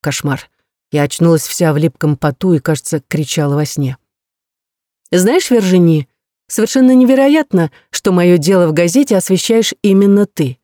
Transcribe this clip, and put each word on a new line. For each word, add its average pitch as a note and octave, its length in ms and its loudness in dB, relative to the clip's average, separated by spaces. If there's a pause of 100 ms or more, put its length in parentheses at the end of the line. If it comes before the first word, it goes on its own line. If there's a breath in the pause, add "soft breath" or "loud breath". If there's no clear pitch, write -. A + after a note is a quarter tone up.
Кошмар. - 480 -6 (400)
Я D3 140 0
очнулась D#3+ 420 0
вся D#3+ 260 -2
в C#3+ 40 0
липком D3+ 400 -2
поту E3+ 380 -2
и, D3+ 40 0
кажется, D#3 420 -4
кричала D3 540 -4
во D3+ 100 -2
сне. C3+ 320 -6 (1160)
«Знаешь, G#3+ 380 0
Вержини, F3+ 580 2 (400)
совершенно B3+ 480 0
невероятно, C4 760 2 (200 soft breath)
что - 200 -4
мое F3 280 2
дело F3 280 2
в D#3 60 -2
газете F3 440 0
освещаешь G#3+ 560 0 (100)
именно G3+ 440 2
ты». C3 380 -6